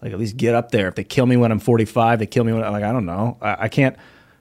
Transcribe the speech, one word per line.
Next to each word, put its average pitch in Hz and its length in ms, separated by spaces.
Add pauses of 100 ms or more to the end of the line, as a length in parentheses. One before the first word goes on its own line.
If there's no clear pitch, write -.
Like, 113 120
at 92 80
least 110 160
get 117 180
up 120 160
there. 101 160
If 90 80
they 95 100
kill 127 220
me 123 100
when 120 140
I'm 107 80
forty-five, 113 640
they 104 60
kill 120 180
me 113 80
when 113 100
I'm," 104 100
like, 104 120
"I 107 80
don't 120 140
know. 101 360
I, 104 220
I 113 40
can't, 135 280 (440)